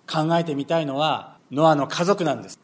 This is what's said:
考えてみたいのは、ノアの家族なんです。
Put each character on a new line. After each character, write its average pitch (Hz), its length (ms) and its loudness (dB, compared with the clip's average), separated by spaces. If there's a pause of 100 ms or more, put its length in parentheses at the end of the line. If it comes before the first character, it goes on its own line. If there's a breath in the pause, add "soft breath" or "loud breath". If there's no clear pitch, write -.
考 160 280 0
え 170 60 2
て 156 120 -4
み 139 100 -4
た 165 140 0
い 160 60 -2
の 135 100 -6
は、 139 420 -2 (140)
ノ 156 180 4
ア 156 60 6
の 135 120 0
家 170 180 -4
族 190 180 2
な 143 120 0
ん 110 60 -10
で 95 80 -18
す。 - 140 -18